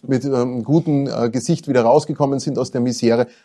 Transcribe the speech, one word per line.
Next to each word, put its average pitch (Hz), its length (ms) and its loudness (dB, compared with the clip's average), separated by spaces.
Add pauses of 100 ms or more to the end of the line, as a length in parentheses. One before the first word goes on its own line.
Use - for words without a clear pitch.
mit, 131 180 -2
ähm, 123 400 -2
gutem, 147 420 0
äh, 117 240 -2
Gesicht 127 360 -2
wieder 127 160 2
rausgekommen 139 580 2
sind 131 180 -6
aus 127 140 -4
der 127 80 -2
Misere. 120 460 0 (180)